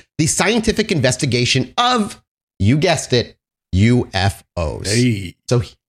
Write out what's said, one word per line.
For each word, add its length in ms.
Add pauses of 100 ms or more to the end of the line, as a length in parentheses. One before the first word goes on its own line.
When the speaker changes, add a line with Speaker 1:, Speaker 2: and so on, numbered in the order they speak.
(180)
Speaker 1:
the 100
scientific 640
investigation 840
of, 440 (380)
you 180
guessed 360
it, 240 (360)
U 400
F 300 (140)
Os. 360
Speaker 2:
Hey. 420 (140)
Speaker 1:
So 120 (280)